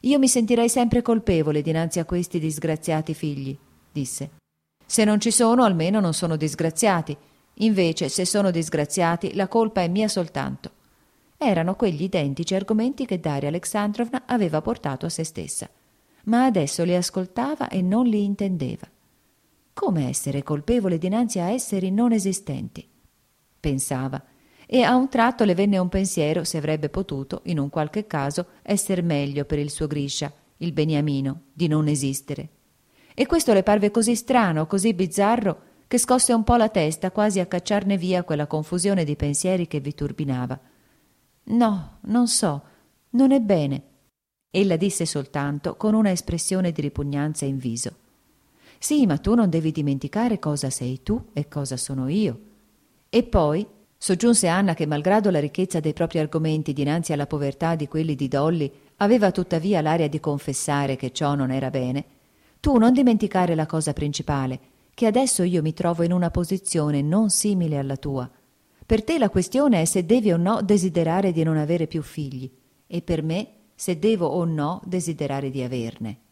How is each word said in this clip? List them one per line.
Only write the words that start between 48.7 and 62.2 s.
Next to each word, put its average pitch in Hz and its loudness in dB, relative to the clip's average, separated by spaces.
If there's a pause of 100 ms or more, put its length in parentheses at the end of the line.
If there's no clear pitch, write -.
"Sì, 294 2
ma 151 2
tu 202 0
non 226 4
devi 160 0
dimenticare 156 -2
cosa 143 -4
sei 127 -6
tu - -4
e 147 -4
cosa 135 -6
sono 131 -4
io. 160 -2 (720)
E 233 2
poi", 170 2 (320)
soggiunse 202 2
Anna, 180 2
che 156 -2
malgrado 185 2
la 165 4
ricchezza 165 -2
dei 156 0
propri 165 -2
argomenti 156 -2
dinanzi 147 -2
alla 143 -2
povertà 151 -2
di 151 -4
quelli 160 -2
di 135 -2
Dolly, 147 0 (260)
aveva 208 4
tuttavia 175 0
l'aria 156 2
di 147 -4
confessare 143 -2
che 131 -6
ciò 143 -2
non 135 0
era 131 -2
bene, 131 -2 (540)